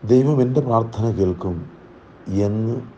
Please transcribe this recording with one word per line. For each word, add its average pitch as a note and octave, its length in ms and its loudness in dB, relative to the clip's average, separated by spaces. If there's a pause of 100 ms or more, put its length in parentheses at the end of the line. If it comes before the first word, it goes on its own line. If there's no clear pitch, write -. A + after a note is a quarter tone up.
"ദൈവം C3 380 4
എൻ്റെ B2+ 200 2
പ്രാർത്ഥന A2+ 500 0
കേൾക്കും" F#2 460 -2 (840)
എന്ന് A2 360 -2 (220)